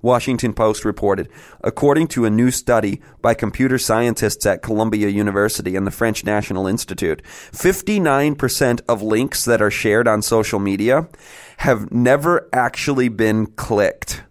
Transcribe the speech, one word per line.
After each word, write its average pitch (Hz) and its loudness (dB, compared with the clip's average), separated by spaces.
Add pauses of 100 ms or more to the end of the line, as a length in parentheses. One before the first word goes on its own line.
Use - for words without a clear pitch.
Washington 120 0
Post 110 0
reported, 101 -2 (320)
according 147 2
to 123 0
a 110 4
new 120 4
study 110 -2 (180)
by 117 2
computer 127 -2
scientists 113 0
at 95 0
Columbia 107 0
University 101 0
and 95 -2
the 98 -2
French 113 -2
National 101 -2
Institute, 92 -4
fifty-nine 165 0
percent 123 0
of 110 0
links 110 -2
that 117 2
are 104 2
shared 113 2
on 107 2
social 110 0
media 107 0 (500)
have 117 -2
never 143 2
actually 127 0
been 110 0
clicked. - -2